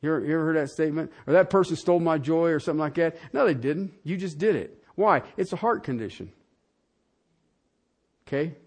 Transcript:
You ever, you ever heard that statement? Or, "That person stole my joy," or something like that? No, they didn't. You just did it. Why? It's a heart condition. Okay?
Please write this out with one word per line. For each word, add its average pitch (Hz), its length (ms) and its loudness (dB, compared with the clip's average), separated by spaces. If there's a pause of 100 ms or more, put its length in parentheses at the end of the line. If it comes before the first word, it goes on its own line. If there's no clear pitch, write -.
You 156 120 0
ever, 131 120 -2
you 147 80 0
ever 160 120 0
heard 160 100 0
that 143 140 0
statement? 156 420 -2 (160)
Or, 139 60 2
"That 185 160 6
person 185 260 2
stole 175 240 2
my 165 180 2
joy," 160 340 2
or 151 80 0
something 156 200 -2
like 151 160 -2
that? 165 220 0 (160)
No, 269 120 2
they 180 80 4
didn't. 151 400 -4 (100)
You 165 120 -4
just 175 220 -6
did 196 180 2
it. - 280 -8 (120)
Why? 190 280 4 (120)
It's 185 180 -4
a 170 40 -8
heart 233 260 -2
condition. 107 480 -8 (2000)
Okay? 147 280 -4 (120)